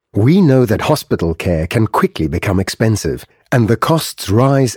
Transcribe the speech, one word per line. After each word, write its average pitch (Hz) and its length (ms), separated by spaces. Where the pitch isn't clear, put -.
We 131 280
know 131 260
that 101 260
hospital 85 420
care 82 340
can 110 180
quickly - 400
become 87 320
expensive, 101 640
and 120 160
the 113 80
costs - 520
rise 131 480